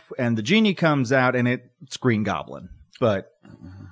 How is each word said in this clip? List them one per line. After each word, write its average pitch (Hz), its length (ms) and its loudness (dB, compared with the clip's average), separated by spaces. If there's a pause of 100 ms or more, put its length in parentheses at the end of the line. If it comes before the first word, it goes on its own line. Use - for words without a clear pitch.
(180)
and 120 180 0
the 113 60 -2
genie 202 320 2
comes 139 380 2
out, 127 240 4
and 123 120 2
it's - 480 -8
Green 110 280 2
Goblin. 82 440 -6 (320)
But 104 280 0 (640)